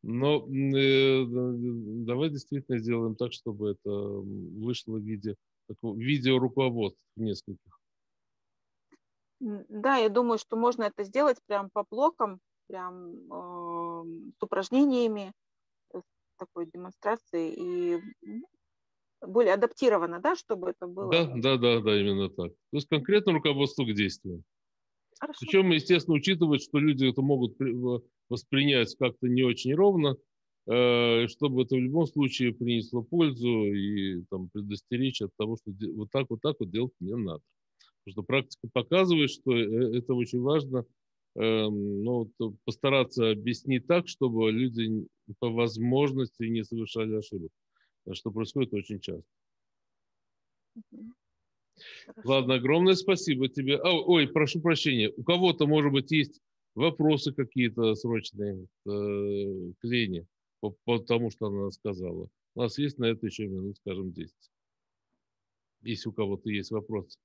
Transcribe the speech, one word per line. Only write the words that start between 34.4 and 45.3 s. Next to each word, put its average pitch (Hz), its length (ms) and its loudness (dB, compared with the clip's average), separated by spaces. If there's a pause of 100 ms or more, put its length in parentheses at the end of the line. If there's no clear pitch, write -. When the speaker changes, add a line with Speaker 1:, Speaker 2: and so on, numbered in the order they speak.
Speaker 1:
предостеречь 110 720 -4
от 101 160 -6
того, 110 200 -4
что - 160 -14
де-, 98 180 -8
вот 104 200 -8
так, 135 180 -2
вот 113 120 -6
так 147 180 -2
вот 95 120 -6
делать 117 300 -4
не 95 140 -6
надо. 87 260 -6 (640)
Потому 98 80 -18
что 101 100 -8
практика 123 500 -4
показывает, 165 580 4
что, - 260 -2
э, 113 420 0
это 123 160 -2
очень 123 260 -2
важно, 135 440 0 (520)
эм, 107 680 0
ну, 117 260 -2 (100)
вот, 113 140 -4
э, - 20 -16 (100)
постараться 123 680 2
объяснить 120 560 -2
так, 175 200 4
чтобы 110 440 0
люди 117 360 0
н-, 110 200 -2 (320)